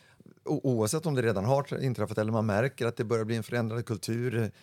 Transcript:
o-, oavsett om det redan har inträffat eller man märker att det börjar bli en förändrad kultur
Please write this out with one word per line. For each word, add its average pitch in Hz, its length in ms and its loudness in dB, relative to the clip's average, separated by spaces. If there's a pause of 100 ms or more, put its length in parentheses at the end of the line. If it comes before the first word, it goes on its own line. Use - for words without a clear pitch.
(440)
o-, 151 180 0
oavsett 123 440 2
om 151 80 0
det 127 80 2
redan 101 220 2
har 135 400 2
inträffat 107 340 -2
eller 110 140 2
man 113 140 2
märker 113 400 0
att 117 100 -2
det 127 80 0
börjar 110 200 0
bli 113 120 -2
en 110 60 -2
förändrad 117 440 -4
kultur 113 640 -2 (120)